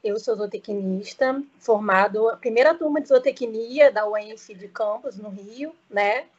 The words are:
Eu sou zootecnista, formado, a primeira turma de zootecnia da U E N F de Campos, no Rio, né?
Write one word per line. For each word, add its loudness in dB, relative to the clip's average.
Eu -2
sou -2
zootecnista, -4
formado, 2
a -4
primeira 4
turma -2
de -10
zootecnia 4
da -2
U -4
E -4
N -18
F -20
de -18
Campos, -6
no -14
Rio, -14
né? -2